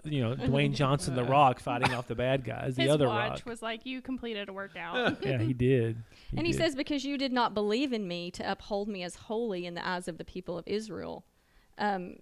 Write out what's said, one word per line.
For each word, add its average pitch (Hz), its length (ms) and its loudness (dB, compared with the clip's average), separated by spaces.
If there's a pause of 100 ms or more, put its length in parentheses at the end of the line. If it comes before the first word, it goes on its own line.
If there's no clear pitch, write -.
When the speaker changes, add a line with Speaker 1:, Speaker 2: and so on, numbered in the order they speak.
Speaker 1:
you 147 180 0
know, 117 140 2
Dwayne 139 400 2
Johnson, 139 400 2
The 123 80 2
Rock, 131 380 6
fighting 123 320 2
off 120 140 -4
the 117 80 -4
bad 127 280 2
guys, 123 320 -4
the 131 60 0
Speaker 2:
His 135 100 6
Speaker 1:
other 147 160 6
Speaker 2:
watch 214 240 2
Speaker 1:
Rock. 69 140 -6
Speaker 2:
was 233 160 -8
like, 226 240 -6
"You 262 160 -8
completed 233 480 -6
a 190 40 -12
workout." 180 720 -2
Speaker 1:
<laughs> - 0 -
Yeah, 135 140 2
he 117 140 2
did. 120 420 4 (360)
He 123 60 -2
Speaker 3:
And 320 80 0
he 339 60 2
Speaker 1:
did. - 80 0
Speaker 3:
says, 320 160 2
"Because 285 300 -2
you 285 120 -2
did 262 140 0
not 240 220 2
believe 214 400 2
in 208 160 -2
me 175 220 -4
to - 200 -4
uphold 202 380 -4
me 190 140 -6
as 175 120 -8
holy 214 500 -4
in 175 80 -8
the 175 140 -6
eyes 180 220 -4
of 160 80 -8
the - 80 -12
people 180 320 -8
of 165 100 -10
Israel." 185 560 -6 (540)
Um, 196 440 -4